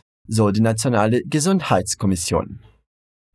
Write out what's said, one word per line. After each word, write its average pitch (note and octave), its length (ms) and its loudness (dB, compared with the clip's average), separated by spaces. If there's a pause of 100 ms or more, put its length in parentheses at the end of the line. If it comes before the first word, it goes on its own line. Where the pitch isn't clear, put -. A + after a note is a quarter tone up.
(260)
so G#2+ 240 2
die G#2 100 0
Nationale A2+ 640 2
Gesundheitskommission. B2+ 1400 -2 (760)